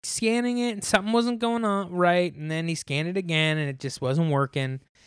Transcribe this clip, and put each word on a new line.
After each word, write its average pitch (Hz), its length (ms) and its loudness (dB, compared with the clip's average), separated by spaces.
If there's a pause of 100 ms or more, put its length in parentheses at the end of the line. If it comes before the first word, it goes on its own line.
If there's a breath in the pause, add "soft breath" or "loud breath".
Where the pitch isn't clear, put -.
scanning 240 540 0
it, 240 120 0
and 208 140 -6
something 208 280 2
wasn't 233 280 2
going 233 240 0
on 196 280 0
right, 180 440 2
and 151 140 -8
then 165 180 -2
he 165 80 -2
scanned 147 320 -4
it 180 80 -4
again, 156 420 0
and 147 100 -2
it 135 120 -8
just 135 200 -8
wasn't 151 300 2
working, 135 480 0 (280 soft breath)